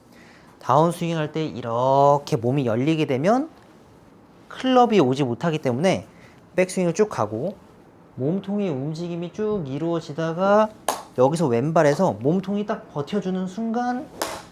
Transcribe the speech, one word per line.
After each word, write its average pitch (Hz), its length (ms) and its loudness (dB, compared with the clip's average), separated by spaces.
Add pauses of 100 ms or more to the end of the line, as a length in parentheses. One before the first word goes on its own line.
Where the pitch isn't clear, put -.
(600)
다운스윙 165 580 2
할 151 140 -4
때 160 140 -4
이렇게 135 920 2
몸이 123 300 0
열리게 139 400 0
되면 190 440 0 (1000)
클럽이 247 500 4
오지 131 240 4
못하기 151 360 -2
때문에 139 480 0 (480)
백스윙을 185 380 0
쭉 214 160 0
가고 113 460 -4 (600)
몸통의 196 540 -2
움직임이 170 640 -6
쭉 214 360 -4
이루어지다가 165 1040 0 (480)
여기서 151 300 4
왼발에서 147 640 2
몸통이 190 520 -2
딱 214 260 -8
버텨주는 185 560 -4
순간 240 600 -4 (440)